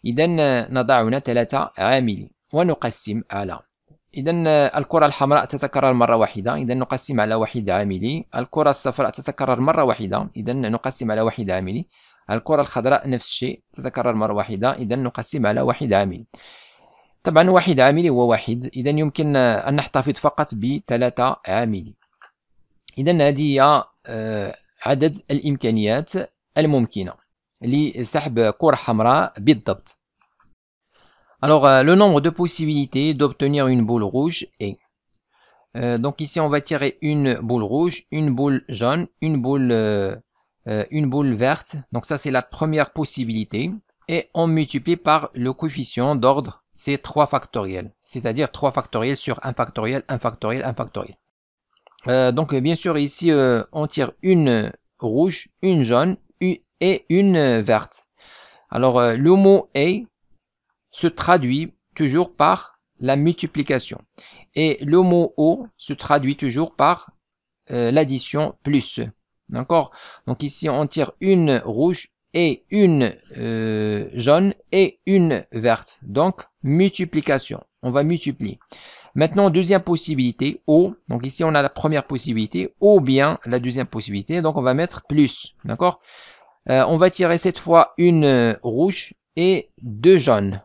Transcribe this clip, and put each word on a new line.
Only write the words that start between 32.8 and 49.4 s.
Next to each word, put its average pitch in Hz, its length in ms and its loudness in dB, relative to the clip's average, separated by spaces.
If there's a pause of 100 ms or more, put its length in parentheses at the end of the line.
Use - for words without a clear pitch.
d'obtenir 139 540 0
une 123 180 2
boule 113 180 0
rouge 139 440 -4 (120)
est, - 180 -8 (1000)
euh, 120 220 -2
donc 143 240 -4
ici 151 180 -6
on 151 100 0
va 143 120 0
tirer 143 400 -4
une 147 340 0
boule 120 280 -2
rouge, 147 480 -2
une 151 220 -2
boule 135 340 0
jaune, 127 400 -2 (140)
une 151 200 -2
boule, 131 300 0
euh, 104 440 0 (520)
euh, 107 240 -4
une 151 180 -2
boule 135 240 0
verte. 127 420 -4 (160)
Donc 120 140 -6
ça 147 120 -4
c'est 139 140 -6
la 127 100 0
première 156 500 -2
possibilité. 117 800 -4 (360)
Et 165 260 -4
on 165 140 0
multiplie 160 500 0
par 151 360 0
le 123 180 -4
coefficient 135 640 -4
d'ordre, 131 480 0 (100)
c'est - 260 -6
trois - 280 0
factoriel, 98 640 -6 (100)
c'est-à-dire 123 500 -6
trois 135 200 -2
factoriel 127 460 -4
sur - 260 -6